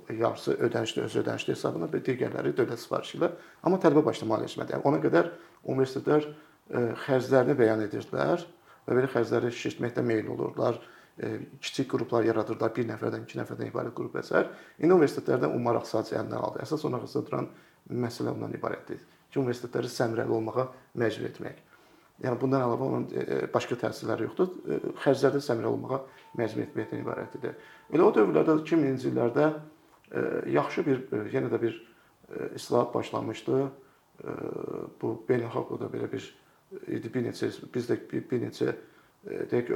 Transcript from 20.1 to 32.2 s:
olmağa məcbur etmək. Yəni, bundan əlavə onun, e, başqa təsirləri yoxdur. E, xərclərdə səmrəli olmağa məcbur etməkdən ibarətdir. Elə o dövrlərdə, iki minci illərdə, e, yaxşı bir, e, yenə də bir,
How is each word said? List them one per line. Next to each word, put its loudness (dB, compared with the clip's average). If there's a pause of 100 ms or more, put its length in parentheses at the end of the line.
olmağa 0 (320)
məcbur 0
etmək. -12 (540)
Yəni, 0
bundan 2
əlavə 0
onun, 0 (100)
e, 0 (120)
başqa 0
təsirləri -2
yoxdur. 0 (180)
E, 0 (240)
xərclərdə 4
səmrəli 0
olmağa -2 (380)
məcbur -2
etməkdən -6
ibarətdir. -6 (380)
Elə 8
o 8
dövrlərdə, 6
iki 4
minci 2
illərdə, 4 (580)
e, -2 (320)
yaxşı 0
bir, 2
e, 0 (120)
yenə 0
də 0
bir, -2 (500)